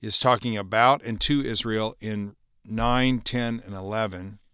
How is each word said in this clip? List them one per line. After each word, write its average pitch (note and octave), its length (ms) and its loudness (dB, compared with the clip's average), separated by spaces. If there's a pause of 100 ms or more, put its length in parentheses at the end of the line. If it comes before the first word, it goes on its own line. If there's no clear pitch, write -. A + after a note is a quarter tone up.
is G#2+ 180 -2
talking A#2+ 380 2
about A2+ 460 4
and A2+ 180 -6
to C#3+ 240 0
Israel A2 560 -2
in G#2 340 -6 (300)
nine, B2 560 2
ten, A#2 420 -4
and G2+ 120 -14
eleven. G2 640 -6 (160)